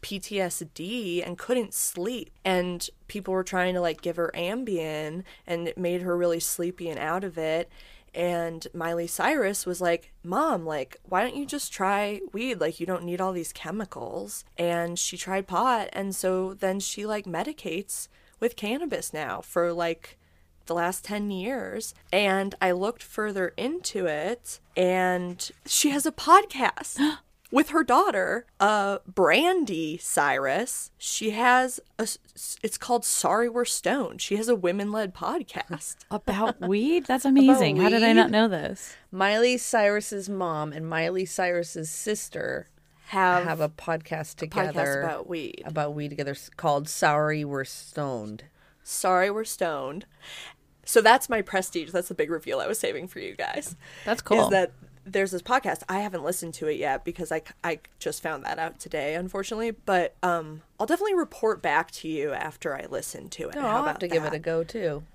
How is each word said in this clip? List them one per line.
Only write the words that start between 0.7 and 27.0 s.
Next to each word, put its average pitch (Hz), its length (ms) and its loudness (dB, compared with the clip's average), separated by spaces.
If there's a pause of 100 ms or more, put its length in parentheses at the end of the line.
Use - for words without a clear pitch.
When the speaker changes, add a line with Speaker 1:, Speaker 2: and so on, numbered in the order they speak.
Speaker 1:
D 175 480 -4
and 175 160 -8
couldn't 240 340 -2
sleep, 208 580 -6 (140)
and 180 460 -2 (180)
people 190 240 -6
were 185 100 0
trying 185 300 0
to, 180 80 0
like, 165 220 0
give 170 140 -2
her 170 180 0
Ambien, 170 880 -4 (240)
and 170 200 -4
it - 120 -6
made 180 240 -2
her 180 120 0
really 175 260 2
sleepy 175 500 -4
and 143 80 -6
out 170 260 -2
of 170 140 -8
it. 160 320 -2 (440)
And 170 600 -2
Miley 170 320 -2
Cyrus 202 580 0
was 180 160 -4
like, 170 320 0 (100)
"Mom, 196 440 0
like, 151 380 -6
why 185 180 2
don't 247 140 -2
you 285 100 -6
just - 260 -8
try 202 480 0 (140)
weed? 226 260 -2
Like, 160 180 0
you 170 60 -4
don't 175 200 -4
need 175 140 -4
all 190 140 0
these 175 220 -6
chemicals." 196 880 -8 (140)
And 170 400 0
she - 180 -4
tried 190 300 -4
pot, 220 480 2
and 196 200 -4
so 185 380 0
then 196 280 -2
she, 208 260 -6
like, 214 180 -4
medicates 185 840 -6 (320)
with - 160 0
cannabis 262 580 -4
now 143 260 -4
for, 170 320 0
like, 170 460 -4 (480)
the 165 80 -2
last 175 280 0
ten 208 280 -6
years. 202 640 -6 (180)
And 196 480 2
I 185 120 4
looked 196 300 -2
further 202 540 -4
into 220 480 -4
it, 165 560 -4 (160)
and 180 760 2 (140)
she - 260 2
has 277 140 0
a 311 80 0
podcast 294 880 4